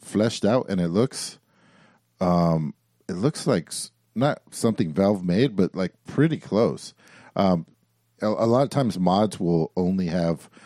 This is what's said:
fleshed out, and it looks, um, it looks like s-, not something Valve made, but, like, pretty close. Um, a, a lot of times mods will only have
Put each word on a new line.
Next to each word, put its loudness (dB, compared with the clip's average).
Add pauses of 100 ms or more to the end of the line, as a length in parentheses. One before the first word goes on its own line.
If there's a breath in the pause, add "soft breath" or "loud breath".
fleshed -2
out, 2
and -4
it 0
looks, -2 (840 soft breath)
um, 2 (360)
it -4
looks -2
like 0
s-, -12 (240)
not -2 (100)
something -2
Valve 2
made, 2
but, 0
like, -4 (120)
pretty 0
close. -2 (420 loud breath)
Um, 2 (560)
a, 0
a 0
lot 4
of -4
times -2
mods 2
will 0
only -2
have -4 (160 loud breath)